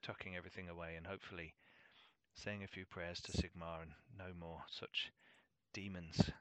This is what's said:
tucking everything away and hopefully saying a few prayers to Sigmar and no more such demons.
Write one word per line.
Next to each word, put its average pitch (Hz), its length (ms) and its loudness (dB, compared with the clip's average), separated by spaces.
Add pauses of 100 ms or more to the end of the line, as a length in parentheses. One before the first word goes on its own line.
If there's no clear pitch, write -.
tucking 104 340 -2
everything 90 340 -4
away 85 260 -2
and 82 100 -6
hopefully 90 480 -4 (800)
saying 104 280 -2
a 98 40 -4
few 95 180 -4
prayers 87 360 -2
to - 100 -6
Sigmar 85 500 2
and 82 100 -6 (260)
no 92 200 -4
more 82 320 -4
such - 420 2 (640)
demons. 92 680 6